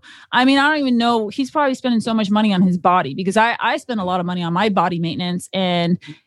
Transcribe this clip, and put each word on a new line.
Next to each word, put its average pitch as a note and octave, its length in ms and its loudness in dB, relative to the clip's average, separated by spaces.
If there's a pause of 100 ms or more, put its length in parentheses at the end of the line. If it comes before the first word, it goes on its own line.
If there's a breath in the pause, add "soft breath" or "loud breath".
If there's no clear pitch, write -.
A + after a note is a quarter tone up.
(320 loud breath)
I B3 120 4
mean, C4+ 140 4
I C#4+ 120 4
don't D#4 100 0
even B3+ 180 0
know. A3+ 320 0
He's C4 220 -6
probably C#4+ 240 0
spending A#3+ 260 -2
so A3+ 120 -4
much G#3+ 180 0
money G#3+ 200 2
on F3+ 120 2
his F#3 140 2
body F3+ 360 2
because F#3+ 240 -2
I, A3+ 220 2
I B3+ 180 -2
spend A#3+ 220 -6
a F#3 40 -4
lot F3+ 160 -2
of F3+ 60 -4
money F3+ 180 -4
on E3+ 100 -2
my G#3 160 0
body F3 300 0
maintenance. F3+ 540 -4
And F3 460 0 (280 loud breath)